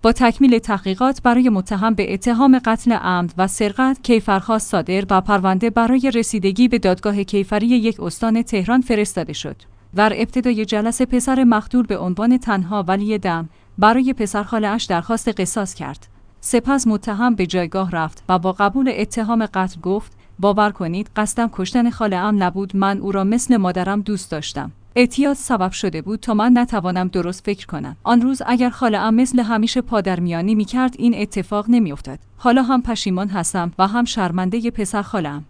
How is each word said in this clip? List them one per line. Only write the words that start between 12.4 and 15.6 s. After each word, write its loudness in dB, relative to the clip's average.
ولی 0
دم -4
برای 4
پسر -4
خاله‌اش -2
درخواست -2
قصاص -4